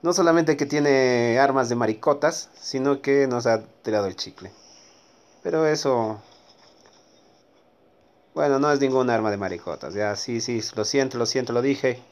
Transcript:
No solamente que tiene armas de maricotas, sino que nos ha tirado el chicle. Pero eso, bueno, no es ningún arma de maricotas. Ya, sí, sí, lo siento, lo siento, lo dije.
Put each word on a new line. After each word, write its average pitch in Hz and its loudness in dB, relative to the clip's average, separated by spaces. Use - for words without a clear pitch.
No 175 2
solamente 165 4
que 143 -2
tiene 131 2
armas 135 2
de 120 0
maricotas, 139 0
sino 139 -2
que 139 2
nos 120 -2
ha 113 2
tirado 107 0
el 90 -6
chicle. - -14
Pero 160 0
eso, 120 -2
bueno, 143 2
no 143 2
es 143 2
ningún 131 2
arma 110 0
de 101 -4
maricotas. 87 -8
Ya, 104 -2
sí, 117 -6
sí, 117 -4
lo 107 -2
siento, 135 -2
lo 117 0
siento, 123 -4
lo 120 2
dije. 135 -2